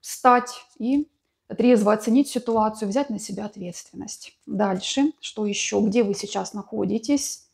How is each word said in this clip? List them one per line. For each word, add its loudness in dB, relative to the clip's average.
Встать 2
и 0
трезво 4
оценить 2
ситуацию, -2
взять -2
на -4
себя -8
ответственность. -14
Дальше. 0
Что -6
ещё? 0
Где 4
вы 0
сейчас -8
находитесь? -4